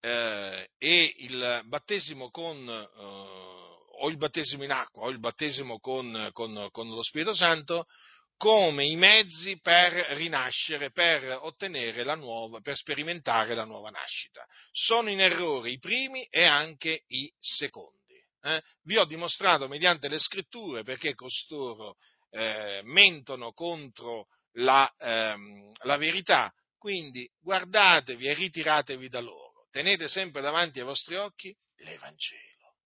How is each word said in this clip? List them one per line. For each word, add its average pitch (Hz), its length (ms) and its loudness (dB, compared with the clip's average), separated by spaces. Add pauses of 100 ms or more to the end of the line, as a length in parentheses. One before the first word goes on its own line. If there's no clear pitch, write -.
eh, 104 720 -4
e 160 440 4
il 123 440 -4
battesimo 143 640 -6
con, 156 380 -10
eh, 110 320 -12
o 95 1080 -6
il 160 80 -6
battesimo 147 440 0
in 139 80 -4
acqua 127 340 -4
o 120 40 0
il 131 100 -4
battesimo 123 640 -4
con, 117 520 -6
con, 107 380 -8
con 113 180 -10
lo 113 140 -8
Spirito 165 300 -4
Santo 170 540 2 (500)
come 180 480 6
i 156 120 0
mezzi 185 640 6
per 175 320 6
rinascere, 147 1000 -2
per 143 500 2
ottenere 139 600 -6
la 143 140 -2
nuova, 113 440 -10
per 135 160 -6
sperimentare 135 800 -2
la 117 100 -4
nuova 107 240 -14
nascita. - 560 -12 (280)
Sono 226 360 2
in 196 120 -2
errore 170 500 2
i 127 80 -8
primi 254 460 -6
e 165 200 4
anche 160 640 2
i 135 320 -8
secondi. - 840 -4 (200)
Eh? 156 200 -2 (200)
Vi 180 140 -2
ho 196 100 6
dimostrato 160 640 2
mediante 147 400 2
le 151 100 -2
scritture 180 640 -4
perché 131 320 -6
costoro, 120 840 -10 (320)
eh, 107 560 -4
mentono 139 680 2
contro 135 720 -10 (280)
la, 131 440 6
ehm, 104 760 -4 (120)
la 139 120 2
verità, 160 560 2 (240)
quindi 147 540 -10 (100)
guardatevi 180 840 4
e 147 80 0
ritiratevi 151 720 -2
da 123 120 -8
loro. 104 320 -16 (220)
Tenete 165 320 0
sempre 165 340 -2
davanti 147 380 0
ai 123 80 -6
vostri 139 300 -6
occhi 196 360 -10 (260)
l'Evangelo. - 1080 -16